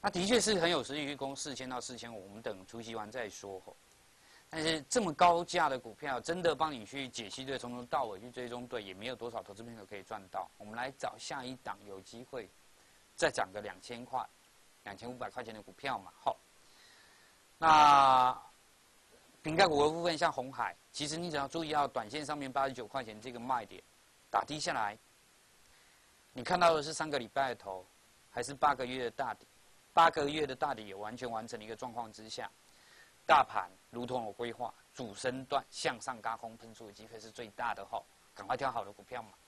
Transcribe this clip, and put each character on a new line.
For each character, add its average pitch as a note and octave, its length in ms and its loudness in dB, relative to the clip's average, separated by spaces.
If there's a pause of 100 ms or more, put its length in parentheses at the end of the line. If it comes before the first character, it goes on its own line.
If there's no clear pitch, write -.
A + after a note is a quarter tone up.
那 G3+ 100 0
的 F#3 160 0
确 A3+ 140 6
是 G#3 180 4
很 E3+ 100 4
有 D#3+ 140 2
实 A#2 120 -6
力 D3+ 120 -4
去 C#3+ 80 -4
攻 C3+ 220 -8
四 C3+ 180 -8
千 B2+ 160 -8
到 B2+ 100 -4
四 B2 160 -10
千 A#2 160 -12
五， G2+ 120 -12
我 G2 100 -16
们 A2 80 -12
等 F#2+ 240 -8
除 A2+ 160 -12
息 A2+ 140 -8
完 G#2+ 120 -6
再 A2 220 -6
说 G2 300 -10
哈。 - 120 -18 (800)
但 D#3+ 80 -6
是 D#3 280 0
这 B3 120 2
么 F3 140 0
高 F3 300 6
价 E3+ 240 2
的 C3 100 0
股 A2+ 160 -12
票， C3+ 260 -4
真 E3+ 220 -4
的 E3+ 100 4
帮 D3+ 200 0
你 A#2 120 -10
去 C3+ 260 -8
解 A2 200 -8
析 C3 140 -10
对， C3+ 120 -4
从 A#2+ 200 -8
头 B2 80 -10
到 C3+ 220 0
尾 G2+ 120 -8
去 A#2 140 -14
追 B2 160 -8
踪 B2 180 -8
对， A#2 160 -6
也 G2 100 -10
没 G2 140 -10
有 B2+ 80 -6
多 A#2 160 -8
少 A2+ 100 -6
投 G2+ 140 -14
资 G#2 80 -14
朋 A#2 140 -14
友 G#2 100 -16
可 G#2 100 -12
以 G2 60 -10
赚 G#2+ 260 -10
到。 F#2 300 -8
我 G#2+ 60 -16
们 G#2+ 100 -12
来 B2+ 240 -6
找 - 180 -6
下 C#3+ 280 -8
一 B2+ 180 -8
档 G#2 240 -8
有 G2 140 -12
机 A#2 240 -16
会 A#2+ 240 -10 (640)
再 D#3+ 160 2
涨 G#2+ 220 0
个 G#2 80 -8
两 F#2+ 200 -10
千 A#2+ 240 -10
块、 B2 240 -4 (540)
两 G2+ 160 -12
千 A2+ 100 -10
五 B2+ 80 -10
百 A#2+ 140 -8
块 B2 140 -10
钱 A2 100 -12
的 G#2+ 80 -14
股 G2 80 -18
票 B2+ 300 -4
嘛， F2+ 100 -18 (100)
吼。 - 160 -2 (1200)
那 C#3 800 10 (1040)
瓶 D#3 140 -4
盖 F#3 140 8
股 D3 160 6
的 D3+ 40 8
部 E3 140 0
分， E3 160 0
像 E3 140 4
鸿 C3+ 200 -6
海， G#2+ 220 -4 (160)
其 D3 160 -6
实 D3 100 -4
你 E3+ 140 -4
只 D3+ 60 -2
要 C#3 100 0
注 E3 160 -4
意 D3+ 100 -2
到 D3 140 4
短 A#2 240 -4
线 D3 160 -6
上 D3+ 100 -2
面 C#3 140 -6
八 C3+ 160 0
十 C3+ 60 -2
九 B2 160 -10
块 C3 160 -6
钱 G#2+ 160 -12
这 B2+ 100 -10
个 A#2+ 80 -10
卖 A#2+ 260 -2
点 F#2 160 -18 (520)
打 G2+ 120 4
低 D3+ 140 -6
下 D#3+ 140 -2
来， A2 260 -2 (1300)
你 - 100 -10
看 F3+ 160 2
到 E3+ 160 8
的 D3+ 80 2
是 D3+ 100 -6
三 D#3 160 -4
个 C#3+ 120 0
礼 A2+ 80 -8
拜 C3+ 220 0
的 A#2+ 40 -2
头， F#2 320 -10 (460)
还 A#2+ 100 -4
是 C3 100 -6
八 C#3+ 220 4
个 C3 100 -4
月 B2+ 200 -4
的 A#2 80 -2
大 B2+ 200 -4
底？ - 140 -12 (460)
八 E3 180 10
个 D3+ 180 0
月 D3+ 160 0
的 C3 120 -6
大 C#3+ 180 -2
底 A2 140 -12
也 G2 60 -10
完 G#2+ 220 -8
全 B2 140 -6
完 A2+ 160 -6
成 A#2 100 -10
的 G#2+ 80 -10
一 G#2+ 40 -14
个 A2+ 80 -8
状 B2 160 -10
况 A2+ 200 -8
之 A2 160 -16
下， A2+ 200 -8 (800)
大 D3+ 160 10
盘 G2 260 -2 (220)
如 A#2+ 160 -6
同 B2 180 -4
我 G#2 80 -8
规 A#2 200 -6
划， A#2+ 200 -6 (220)
主 A#2 180 -10
升 C3 340 -4
段 C3+ 220 0
向 B2+ 320 -4
上 A#2+ 220 -8
轧 A2+ 140 -4
空 A2+ 200 -14
喷 A2+ 160 -18
出 A2+ 140 -16
的 G2+ 60 -14
机 A2 160 -18
会 A2+ 100 -14
是 A2 100 -16
最 A2 200 -12
大 A#2 260 -4
的 G2 100 -10
吼， G#2+ 220 -8 (260)
赶 G2 140 -14
快 B2 100 0
挑 C3 140 0
好 A#2 140 -4
的 G2 80 -16
股 G#2 100 -20
票 B2 180 -12
嘛。 G#2+ 100 -16 (180)